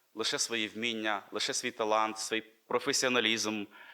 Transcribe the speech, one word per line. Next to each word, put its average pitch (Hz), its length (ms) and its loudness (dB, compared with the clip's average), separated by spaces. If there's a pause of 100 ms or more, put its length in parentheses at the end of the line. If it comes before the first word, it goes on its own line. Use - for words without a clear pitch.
(140)
лише 127 260 -2
свої 110 280 0
вміння, 107 640 -2
лише 107 220 -2
свій 123 180 -4
талант, 110 480 2
свій 110 220 -2
професіоналізм, 113 1200 0 (280)